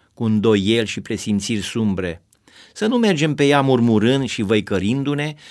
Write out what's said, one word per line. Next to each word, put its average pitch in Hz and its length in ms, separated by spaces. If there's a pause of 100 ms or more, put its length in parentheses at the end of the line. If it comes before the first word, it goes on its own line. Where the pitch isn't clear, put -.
(140)
cu - 100
îndoieli 107 640
și - 140
presimțiri 104 600
sumbre, 95 640 (500)
să 214 140
nu 247 100
mergem 160 380
pe 143 120
ea 143 140
murmurând 120 680
și - 120
văicărindu-ne, 117 920 (180)